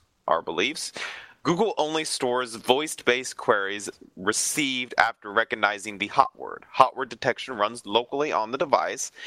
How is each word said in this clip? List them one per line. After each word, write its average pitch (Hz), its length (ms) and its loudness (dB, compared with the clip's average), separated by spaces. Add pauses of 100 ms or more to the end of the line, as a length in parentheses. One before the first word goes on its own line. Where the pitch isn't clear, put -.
(280)
our 82 140 2
beliefs, 92 500 -4 (520)
"Google 170 340 0
only 156 280 0
stores 123 500 -2
voice-based 127 840 0
queries 101 520 0 (260)
received 123 840 -2
after 110 320 0
recognizing 104 680 0
the 101 100 -2
hot - 300 2
word. - 320 -12
Hot - 260 6
word 127 140 -6
detection 123 460 -4
runs 110 300 0
locally 123 460 0
on 107 200 0
the 127 80 -2
device, 104 520 0 (160)